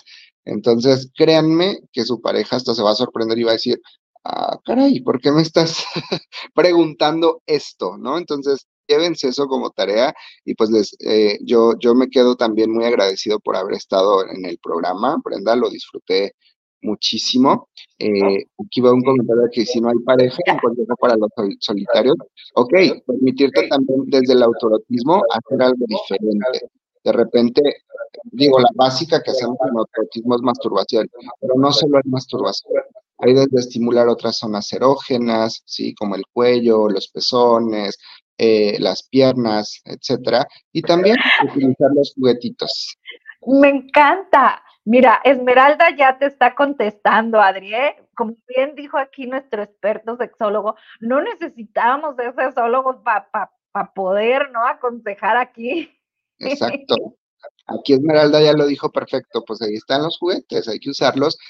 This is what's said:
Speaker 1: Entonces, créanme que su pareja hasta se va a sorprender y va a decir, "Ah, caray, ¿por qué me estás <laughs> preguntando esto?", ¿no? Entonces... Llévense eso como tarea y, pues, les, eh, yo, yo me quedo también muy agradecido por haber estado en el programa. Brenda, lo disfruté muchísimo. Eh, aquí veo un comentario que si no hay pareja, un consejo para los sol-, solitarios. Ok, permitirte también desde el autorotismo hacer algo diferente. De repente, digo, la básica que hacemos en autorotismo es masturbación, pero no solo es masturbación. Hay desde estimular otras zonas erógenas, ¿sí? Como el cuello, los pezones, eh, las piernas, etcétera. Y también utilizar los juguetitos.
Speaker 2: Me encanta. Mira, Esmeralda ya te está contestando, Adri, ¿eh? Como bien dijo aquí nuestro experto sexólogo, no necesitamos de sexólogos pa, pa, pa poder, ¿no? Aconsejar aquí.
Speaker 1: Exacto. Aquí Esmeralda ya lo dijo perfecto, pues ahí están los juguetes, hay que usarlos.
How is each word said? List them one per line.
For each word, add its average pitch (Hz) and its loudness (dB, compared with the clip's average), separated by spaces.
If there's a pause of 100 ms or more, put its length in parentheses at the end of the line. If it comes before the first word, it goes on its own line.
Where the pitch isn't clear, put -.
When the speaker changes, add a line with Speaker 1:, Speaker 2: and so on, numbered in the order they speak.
(460)
Speaker 1:
Entonces, 120 0
créanme 160 2 (120)
que 120 -4
su 120 -4
pareja 107 -4
hasta 123 -4
se 113 -4
va 104 4
a 107 2
sorprender 113 -4
y 120 -2
va 113 2
a - 4
decir, 117 -4 (420)
"Ah, - -6
caray, 262 2
¿por - -2
qué 143 2
me 156 4
estás 160 0 (100)
<laughs> - -10 (280)
preguntando 165 2
esto?", 107 -6
¿no? 120 -6
Entonces... 143 -4 (200)
Llévense 151 0
eso 139 -4
como 127 -4
tarea 107 0 (320)
y, - -6
pues, 110 0
les, 107 0
eh, 107 0
yo, 117 4
yo 120 2
me 127 2
quedo 123 4
también 110 0
muy 113 -2
agradecido 104 0
por 107 -4
haber 98 -4
estado 98 0
en 92 -12
el 87 -10
programa. 90 -4
Brenda, 107 -2
lo 120 0
disfruté - -4 (460)
muchísimo. 127 -2 (300)
Eh, 98 -2 (160)
aquí 107 -6
veo 123 6
un 127 2
comentario 120 2
que 113 -2
si 117 -4
no 117 0
hay 120 0
pareja, 127 2 (100)
un 151 2
consejo 120 -2
para 123 2
los 107 0
sol-, 98 -4
solitarios. 110 0 (400)
Ok, 123 0 (320)
permitirte 131 0
también 135 0
desde 131 2
el 123 4
autorotismo 120 0 (100)
hacer 120 -4
algo 127 0
diferente. 104 -4 (340)
De - 0
repente, 117 2 (640)
digo, 131 2
la 127 4
básica 131 2
que - -8
hacemos 123 -4
en 113 -2
autorotismo 113 -4
es 120 -2
masturbación, 110 -2 (300)
pero 127 -2
no 139 2
solo 143 2
es 131 -2
masturbación. 120 -4 (360)
Hay 123 4
desde 135 2
estimular 120 0
otras 117 -2
zonas 107 -8
erógenas, 117 0
¿sí? - -8
Como 101 -6
el 95 -6 (100)
cuello, 117 2
los 98 -4
pezones, 113 0 (420)
eh, 107 2
las 98 -2
piernas, 123 0
etcétera. 123 -4 (240)
Y 165 -4
también 185 4 (300)
utilizar 135 2
los 143 2
juguetitos. - -4 (480)
Speaker 2:
Me 277 6
encanta. 285 2 (200)
Mira, 233 4
Esmeralda 262 4
ya 269 2
te 277 -2
está 262 0
contestando, 226 0
Adri, 196 0
¿eh? 277 -2 (200)
Como 226 -6 (120)
bien 262 -2
dijo 294 -8
aquí 277 -8
nuestro 254 -8
experto 214 -8
sexólogo, 214 -4 (240)
no 247 -2
necesitamos 285 -4
de 247 -6
sexólogos 262 -2 (100)
pa, 220 -2
pa, - -6 (200)
pa 196 -8
poder, 220 -2
¿no? 233 -2
Aconsejar 226 -4
aquí. 247 -6 (480)
Speaker 1:
Exacto. 269 -4 (720)
Aquí 113 -2
Esmeralda 151 4
ya 151 6
lo 147 2
dijo 143 -4
perfecto, 127 -6
pues 110 -10
ahí 107 -6
están 135 -4
los 160 -4
juguetes, - -4
hay 107 -8
que - -12
usarlos. 139 -2 (120)